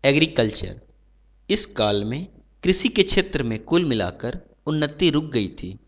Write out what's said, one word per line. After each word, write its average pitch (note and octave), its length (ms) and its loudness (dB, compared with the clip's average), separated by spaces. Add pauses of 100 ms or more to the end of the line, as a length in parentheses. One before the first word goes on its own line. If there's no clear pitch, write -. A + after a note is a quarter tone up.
एग्रीकल्चर। C#3 760 0 (680)
इस G3+ 160 0
काल G#2 380 0
में C3+ 240 -6 (360)
कृषि F#3 260 2
के G#3 140 4
क्षेत्र F#3 400 2
में A2 160 -4
कुल E3+ 260 2
मिलाकर A2+ 540 -2 (280)
उन्नति D3+ 420 0
रुक D#3 220 0
गई A2 220 0
थी। F#2 240 -12 (100)